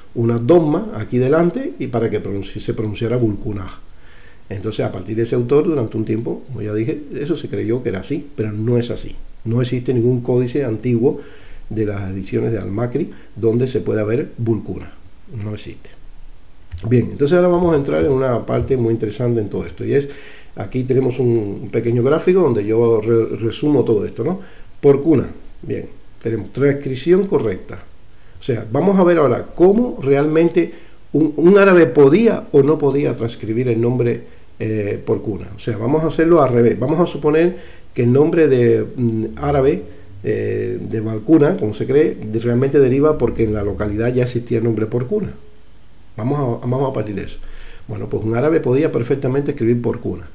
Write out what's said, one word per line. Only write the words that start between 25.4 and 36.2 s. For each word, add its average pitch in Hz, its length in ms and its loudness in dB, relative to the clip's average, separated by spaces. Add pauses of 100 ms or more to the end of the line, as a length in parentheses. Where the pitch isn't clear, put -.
Bien, 107 240 -8 (340)
tenemos 110 320 -4
transcripción 143 720 2
correcta. 110 560 -2 (560)
O - 40 -16
sea, 117 280 -2
vamos 180 280 2
a 190 60 6
ver 175 140 4
ahora 120 360 2
cómo 220 480 4
realmente 160 680 2 (400)
un, 151 240 2
un 175 200 8
árabe 185 300 8
podía 147 680 6
o 143 100 8
no 147 160 4
podía 143 360 2
transcribir 117 540 -2
el 113 120 2
nombre, 120 420 0 (360)
eh, 107 460 -2
por 104 180 0
cuna. 95 340 -6
O - 20 -14
sea, 113 180 -4
vamos 131 280 0
a 165 40 0
hacerlo 165 340 4